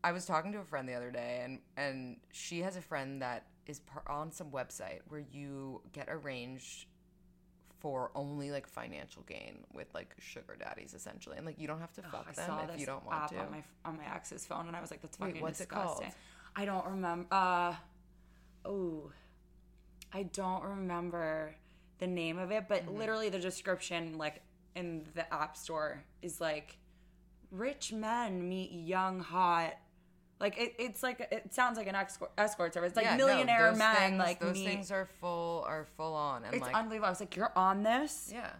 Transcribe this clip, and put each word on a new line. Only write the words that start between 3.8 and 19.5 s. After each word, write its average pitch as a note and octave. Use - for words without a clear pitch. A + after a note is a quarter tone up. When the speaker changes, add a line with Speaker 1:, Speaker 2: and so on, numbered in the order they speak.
Speaker 1:
par-, -
on D3
some D#3
website B2
where D3+
you C3+
get C#3+
arranged C3
for C3
only, C#3+
like, C#3
financial -
gain -
with, -
like, -
sugar -
daddies, -
essentially. -
And, -
like, D#3+
you D#3
don't D3+
have E3
to -
Speaker 2:
Oh, -
Speaker 1:
fuck -
Speaker 2:
I -
Speaker 1:
them E3
Speaker 2:
saw D#3
Speaker 1:
if D#3
Speaker 2:
this E3
Speaker 1:
you C#3
don't C3+
want D#3
Speaker 2:
app D3
Speaker 1:
to. -
Speaker 2:
on F#2+
my, D3+
on D#3+
my D3+
ex's -
phone, E3
and E3+
I E3+
was E3
like, D#3
"That's -
Speaker 1:
Wait, F#3+
Speaker 2:
fucking E3
Speaker 1:
what's D#3+
it F3
Speaker 2:
disgusting." E3
Speaker 1:
called? F#3+
Speaker 2:
I G3+
don't F#3+
remem-, F3+
uh, F3+
oh, E3+